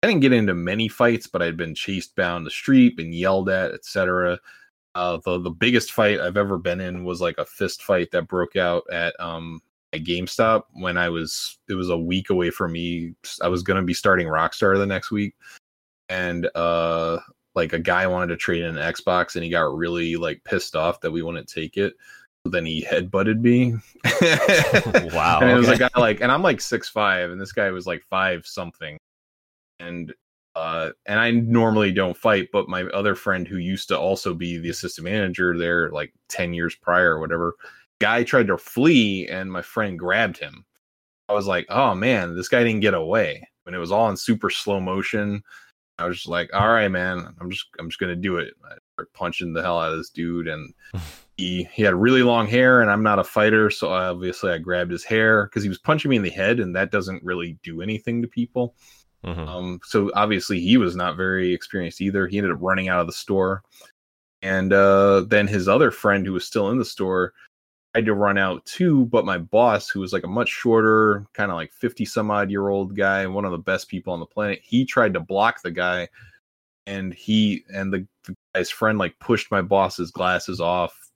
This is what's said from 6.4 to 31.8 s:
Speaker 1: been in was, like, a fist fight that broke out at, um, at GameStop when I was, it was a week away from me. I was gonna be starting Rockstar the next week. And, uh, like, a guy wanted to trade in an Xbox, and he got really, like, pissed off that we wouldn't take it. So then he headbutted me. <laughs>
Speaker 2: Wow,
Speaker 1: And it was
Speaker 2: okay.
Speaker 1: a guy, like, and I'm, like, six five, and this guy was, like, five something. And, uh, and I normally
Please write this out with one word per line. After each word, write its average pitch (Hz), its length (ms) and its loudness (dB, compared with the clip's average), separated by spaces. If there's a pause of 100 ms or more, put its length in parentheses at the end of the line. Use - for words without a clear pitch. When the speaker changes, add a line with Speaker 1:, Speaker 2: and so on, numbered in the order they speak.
Speaker 1:
been 87 240 -4
in 90 240 -8
was, 90 160 -6
like, 85 160 -2
a 80 80 -4
fist - 380 -6
fight 90 300 0
that 85 160 -2
broke 90 280 -2
out 87 340 0
at, 85 300 -4
um, 82 400 -10 (320)
at 80 120 -8
GameStop 90 680 0
when 90 240 -4
I 87 140 0
was, - 480 -8 (100)
it 104 60 -4
was 90 160 -4
a 85 80 0
week 90 320 -2
away 90 180 2
from 85 240 -4
me. 85 420 -6 (280)
I 87 60 0
was 90 140 -2
gonna 95 200 0
be 90 100 -2
starting 90 360 2
Rockstar 82 500 2
the 98 80 2
next 95 240 -4
week. 104 240 -4 (760)
And, 90 460 -4
uh, 82 640 0 (360)
like, 82 180 0
a 85 60 -2
guy 90 280 0
wanted 90 220 -2
to 85 80 -4
trade 85 260 -2
in 82 140 -6
an 80 160 -4
Xbox, 90 420 -2
and 85 100 -4
he 82 60 -6
got 80 240 0
really, 85 420 -4
like, 82 280 -6
pissed - 320 -4
off 82 240 -2
that 82 100 -4
we 82 120 -4
wouldn't 82 260 -8
take 80 300 -8
it. 98 160 -2 (520)
So 85 40 -4
then 85 160 -2
he 80 160 -4
headbutted 98 580 0
me. 120 360 4 (280)
<laughs> 156 1080 2
Speaker 2:
Wow, 80 260 4
Speaker 1:
And 90 100 6
it 123 40 6
was 120 140 6
Speaker 2:
okay. 113 160 6
Speaker 1:
a 123 40 2
guy, 123 120 0
like, 110 200 2
and 123 100 2
I'm, 147 120 2
like, 156 180 2
six - 280 -6
five, 95 420 -2
and 92 100 -10
this 98 120 -12
guy 101 180 0
was, 90 160 -8
like, 87 240 -6
five 95 360 -2
something. 82 520 -12 (800)
And, 87 320 -12 (420)
uh, 82 360 -6 (160)
and 104 120 0
I 117 120 2
normally 113 640 4